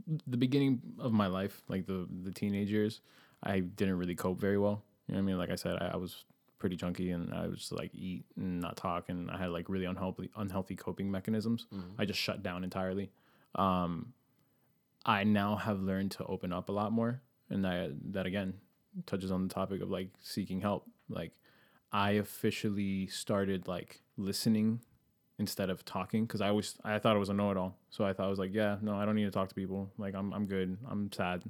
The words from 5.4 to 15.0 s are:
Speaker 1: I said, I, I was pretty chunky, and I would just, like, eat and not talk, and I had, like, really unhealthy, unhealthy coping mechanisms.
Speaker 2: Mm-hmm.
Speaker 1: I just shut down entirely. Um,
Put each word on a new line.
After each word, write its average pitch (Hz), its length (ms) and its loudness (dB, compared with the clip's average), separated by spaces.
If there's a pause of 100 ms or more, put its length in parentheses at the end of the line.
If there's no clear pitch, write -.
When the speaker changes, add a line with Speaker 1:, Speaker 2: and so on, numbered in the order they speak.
Speaker 1:
I 92 40 0
said, 90 260 -2
I, 90 120 -2
I - 20 -4
was 90 300 -6 (340)
pretty 92 160 0
chunky, 90 360 -2
and 87 220 -2
I 87 140 -4
would 90 100 -4
just, - 140 -10
like, - 240 -4
eat 92 280 -6 (120)
and 90 260 -2
not 85 160 -6
talk, 87 320 -2
and 87 220 -4
I 87 60 -6
had, 92 120 -2
like, 85 180 -4
really 95 180 0
unhealthy, 92 500 -4
unhealthy 95 400 -4
coping 98 340 -4
mechanisms. 110 640 0
Speaker 2:
Mm-hmm. 95 280 -8
Speaker 1:
I 104 40 4
just 98 140 -2
shut 98 240 -2
down 92 200 -4
entirely. 92 460 -2 (460)
Um, 90 580 2 (920)